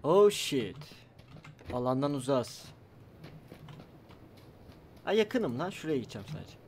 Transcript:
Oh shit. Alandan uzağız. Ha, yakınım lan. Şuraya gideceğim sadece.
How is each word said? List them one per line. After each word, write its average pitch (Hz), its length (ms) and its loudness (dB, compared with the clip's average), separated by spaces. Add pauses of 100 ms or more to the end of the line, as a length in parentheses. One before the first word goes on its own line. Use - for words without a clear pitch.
Oh 196 280 8
shit. 120 460 -2 (960)
Alandan 131 400 0
uzağız. 127 520 -2 (2500)
Ha, - 80 -2
yakınım 208 480 2
lan. 175 100 -2
Şuraya 160 280 -2
gideceğim 107 360 -6
sadece. - 240 -14 (100)